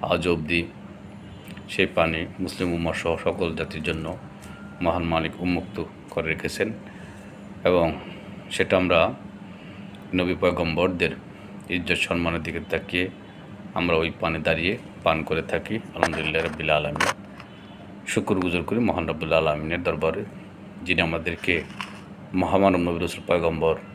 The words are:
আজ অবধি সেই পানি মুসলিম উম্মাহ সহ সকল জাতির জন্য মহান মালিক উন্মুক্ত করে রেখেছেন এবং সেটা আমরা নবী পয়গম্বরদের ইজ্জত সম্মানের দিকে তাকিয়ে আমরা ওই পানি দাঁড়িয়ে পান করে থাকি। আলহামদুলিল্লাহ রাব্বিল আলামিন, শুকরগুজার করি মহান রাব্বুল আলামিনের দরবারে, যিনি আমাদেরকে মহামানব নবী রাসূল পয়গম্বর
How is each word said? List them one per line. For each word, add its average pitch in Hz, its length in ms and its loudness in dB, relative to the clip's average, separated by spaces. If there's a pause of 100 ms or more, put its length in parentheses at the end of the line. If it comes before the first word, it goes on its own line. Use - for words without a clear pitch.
(120)
আজ 85 120 2 (100)
অবধি 82 280 2 (1120)
সেই 92 140 4 (100)
পানি 82 220 4 (240)
মুসলিম 90 300 -2
উম্মাহ 85 280 0
সহ 85 120 2 (120)
সকল 87 220 2 (120)
জাতির 78 280 -4
জন্য 80 180 -2 (760)
মহান 85 300 2
মালিক 82 220 2 (100)
উন্মুক্ত 87 340 0 (340)
করে 80 200 -2
রেখেছেন - 380 -2 (1000)
এবং 87 180 8 (720)
সেটা 95 260 4
আমরা 87 180 6 (1200)
নবী 90 220 2
পয়গম্বরদের 85 720 4 (640)
ইজ্জত 87 320 0
সম্মানের 85 380 2
দিকে 80 160 -4 (100)
তাকিয়ে 90 340 0 (720)
আমরা 87 240 4
ওই 82 80 2 (120)
পানি 80 160 0 (100)
দাঁড়িয়ে 82 260 4 (280)
পান 80 160 4 (100)
করে 80 240 0
থাকি। 104 240 -2 (200)
আলহামদুলিল্লাহ 80 480 0
রাব্বিল 78 340 0
আলামিন, 76 320 2 (1000)
শুকরগুজার 90 560 2
করি 110 120 0 (100)
মহান 82 200 2
রাব্বুল 78 300 0
আলামিনের 78 480 2
দরবারে, 80 360 0 (600)
যিনি 90 220 2
আমাদেরকে 82 460 0 (880)
মহামানব 95 460 6
নবী 85 120 0
রাসূল 85 300 -4
পয়গম্বর 82 480 4 (180)